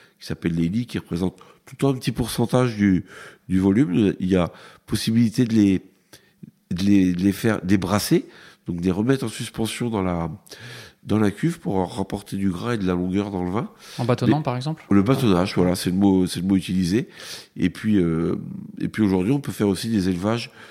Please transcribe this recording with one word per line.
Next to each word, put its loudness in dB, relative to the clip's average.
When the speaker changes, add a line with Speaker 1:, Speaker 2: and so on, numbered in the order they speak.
Speaker 1:
qui -20
s'appelle -4
les 0
lits, -4
qui -6
représente -6
tout -20
le -18
temps 0
un 0
petit -6
pourcentage 0
du, 4
du 0
volume. 4
Il -2
y 4
a 2
possibilité 2
de -2
les, 4
de -2
les, 6
de -4
les 2
faire, -2
de -6
les 4
brasser, 0
donc -6
de -2
les 2
remettre 0
en -4
suspension -6
dans -2
la, -2
dans 0
la 2
cuve -4
pour -4
rapporter -6
du 0
gras -4
et -2
de -4
la 2
longueur -2
dans -4
le -4
vin. -4
Speaker 2:
En -2
bâtonnant, 2
Speaker 1:
Mais -4
Speaker 2:
par -4
exemple ? -8
Speaker 1:
le 6
bâtonnage, 2
voilà, 4
c'est -2
le 0
mot, 4
c'est -4
le -2
mot 4
utilisé. 0
Et 0
puis, -2
euh, 0
et -4
puis -2
aujourd'hui, 2
on 0
peut -8
faire 0
aussi -2
des 0
élevages -2